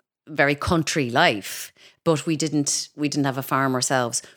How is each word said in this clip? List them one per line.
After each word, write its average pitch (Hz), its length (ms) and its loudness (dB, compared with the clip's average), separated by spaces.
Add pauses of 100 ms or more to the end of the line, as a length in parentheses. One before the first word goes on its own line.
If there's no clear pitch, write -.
(280)
very 147 260 2
country 147 560 0
life, 123 640 0 (320)
but 156 220 0
we 165 100 0
didn't, 147 640 -2
we 147 100 -2
didn't 139 180 0
have 131 120 -2
a 135 40 -6
farm 135 320 0
ourselves. 123 480 0 (160)